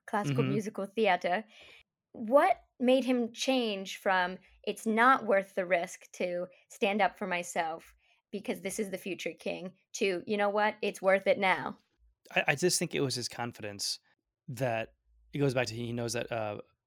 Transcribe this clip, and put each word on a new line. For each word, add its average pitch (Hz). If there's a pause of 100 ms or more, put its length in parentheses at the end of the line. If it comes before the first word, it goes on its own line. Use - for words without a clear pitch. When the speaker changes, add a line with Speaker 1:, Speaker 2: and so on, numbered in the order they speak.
Speaker 1:
classical 143
Speaker 2:
Mm-hmm. 135
Speaker 1:
musical 190
theater. 196 (720)
What 285 (180)
made 254
him 240
change 220
from, 185 (260)
"It's 202
not 226
worth 196
the 190
risk 180
to 180 (220)
stand 208
up 185
for 202
myself 175 (380)
because 190
this 190
is 202
the 185
future 175
king," 180 (200)
to, 185
"You 208
know 202
what? 208
It's 202
worth 196
it 190
now"? 185 (580)
Speaker 2:
I, 190
I 151
just 175
think 170
it 147
was 127
his 120
confidence 107 (480)
that, 117 (400)
it 151
goes 139
back 123
to 110
he 117
knows 120
that, 120
uh, 107 (300)